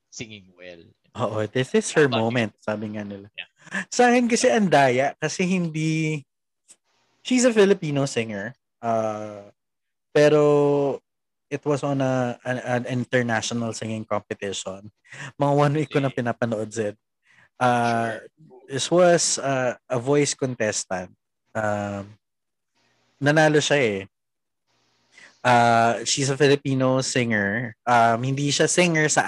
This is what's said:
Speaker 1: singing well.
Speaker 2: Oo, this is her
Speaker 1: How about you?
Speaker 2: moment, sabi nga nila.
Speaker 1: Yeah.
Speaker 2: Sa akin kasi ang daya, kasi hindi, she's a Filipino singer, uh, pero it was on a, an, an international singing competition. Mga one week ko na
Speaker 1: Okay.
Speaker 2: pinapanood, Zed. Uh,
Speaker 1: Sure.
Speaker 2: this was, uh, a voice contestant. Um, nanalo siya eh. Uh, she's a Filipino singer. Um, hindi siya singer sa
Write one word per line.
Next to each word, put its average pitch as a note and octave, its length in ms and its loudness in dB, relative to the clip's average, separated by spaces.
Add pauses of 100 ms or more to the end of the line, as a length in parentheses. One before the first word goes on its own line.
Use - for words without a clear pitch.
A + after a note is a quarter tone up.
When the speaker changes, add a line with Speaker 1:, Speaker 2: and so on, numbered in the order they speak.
Speaker 1:
singing G#2+ 460 -18
well. F2 300 -20 (340)
Speaker 2:
Oo, G#2+ 320 -4
this B2+ 240 -4
is A3 220 -2
her D3+ 120 4
Speaker 1:
How B2+ 60 -2
about A2+ 80 -2
you? A2+ 40 0
Speaker 2:
moment, A2+ 360 -2
sabi G#2+ 320 -6
nga G#2+ 100 -10
nila. G2+ 300 -14
Speaker 1:
Yeah. - 160 -16 (400)
Speaker 2:
Sa B3 220 4
akin B3 160 4
kasi A#3 200 0
ang A3+ 220 4
daya, C3+ 480 4
kasi D#3 260 -4
hindi, D#3+ 800 -2 (1000)
she's B3+ 240 2
a A#3 80 4
Filipino F#3+ 500 2
singer, A2 480 -6 (260)
uh, G#2+ 680 -6 (640)
pero D3 880 4 (500)
it C#3+ 160 -10
was D3 160 -2
on C#3 240 -2
a, B2+ 400 -2
an, B2+ 160 -6
an A#2+ 240 -4
international A#2 880 -2
singing A2 320 -8
competition. G2+ 880 -8 (480)
Mga C#3+ 140 0
one C#3+ 200 2
week D3+ 140 -2
ko - 80 -4
na C#3 160 0
Speaker 1:
Okay. - 80 -4
Speaker 2:
pinapanood, A2+ 480 -4
Zed. G#2 240 -4 (640)
Uh, A#2 560 0
Speaker 1:
Sure. - 160 -14 (400)
Speaker 2:
this C3+ 220 -6
was, F3 500 4
uh, B2+ 320 -2 (160)
a C3 80 -2
voice C#3 400 0
contestant. G#2+ 720 -4 (460)
Um, G#2 500 -4 (1120)
nanalo D3+ 480 4
siya D3 160 2
eh. G#2 200 0 (1400)
Uh, A#2 640 4
she's C3+ 240 -2
a C3+ 80 -2
Filipino C3+ 640 2
singer. A2+ 760 -2 (120)
Um, A#2 360 4
hindi C3+ 280 -2
siya D3+ 180 2
singer E3 400 2
sa C#3 200 0